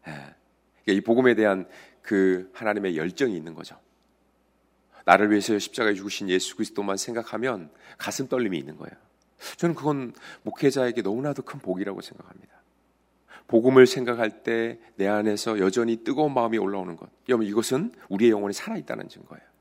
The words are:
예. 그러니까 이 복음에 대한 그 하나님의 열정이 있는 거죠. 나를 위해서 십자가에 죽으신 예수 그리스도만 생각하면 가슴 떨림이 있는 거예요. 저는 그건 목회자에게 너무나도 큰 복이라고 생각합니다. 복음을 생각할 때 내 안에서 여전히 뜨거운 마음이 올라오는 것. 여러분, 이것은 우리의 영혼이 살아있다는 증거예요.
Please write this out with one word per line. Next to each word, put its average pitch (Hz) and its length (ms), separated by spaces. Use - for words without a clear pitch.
예. 80 40
그러니까 101 100
이 101 80
복음에 120 340
대한 98 320
그 95 520
하나님의 101 440
열정이 92 380
있는 80 180
거죠. 80 240
나를 101 260
위해서 104 260
십자가에 107 360
죽으신 98 360
예수 90 260
그리스도만 101 420
생각하면 113 720
가슴 131 300
떨림이 110 300
있는 73 180
거예요. 78 180
저는 170 180
그건 139 400
목회자에게 123 580
너무나도 127 420
큰 - 160
복이라고 95 420
생각합니다. - 580
복음을 127 400
생각할 120 560
때 117 340
내 98 100
안에서 104 500
여전히 113 460
뜨거운 151 320
마음이 113 240
올라오는 95 360
것. - 140
여러분, 113 180
이것은 131 460
우리의 110 220
영혼이 101 220
살아있다는 147 540
증거예요. - 340